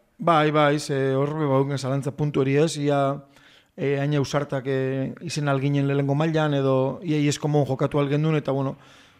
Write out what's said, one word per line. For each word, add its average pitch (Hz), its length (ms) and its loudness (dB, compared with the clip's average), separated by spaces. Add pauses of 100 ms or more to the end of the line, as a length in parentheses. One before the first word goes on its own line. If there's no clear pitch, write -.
(180)
Bai, 156 320 2
bai, 151 280 4
ze 135 360 -2
hor 143 240 0
be 151 80 0
bauken 139 320 2
zalantza 135 380 -4
puntu 147 240 0
hori 139 160 2
ez, 151 200 2
ia, 143 220 0 (760)
eh, 139 240 -2
hain 143 160 0
ausartak, 139 500 -2
eh, 135 560 -2
izen 147 260 -4
alginen 139 380 2
lehengo 139 280 0
mailan, 156 400 0
edo 135 480 0
ia 151 160 0
iazko 147 300 0
mon 147 160 2
jokatu 135 340 -2
algendun, 147 380 0
eta, 139 160 -2
bueno, 135 240 -2 (440)